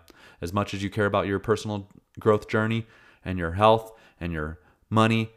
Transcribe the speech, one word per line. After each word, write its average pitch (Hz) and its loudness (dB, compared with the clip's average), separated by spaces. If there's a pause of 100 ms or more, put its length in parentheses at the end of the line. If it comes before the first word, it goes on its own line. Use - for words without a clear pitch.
(400)
As 85 -8
much 101 -2
as 98 -8
you 98 -4
care 107 0
about 98 0
your 98 -2
personal 104 -4 (300)
growth 107 2
journey 113 -2 (380)
and 92 -4
your 85 -4
health 110 4 (260)
and 85 -6
your 80 -6 (300)
money 110 2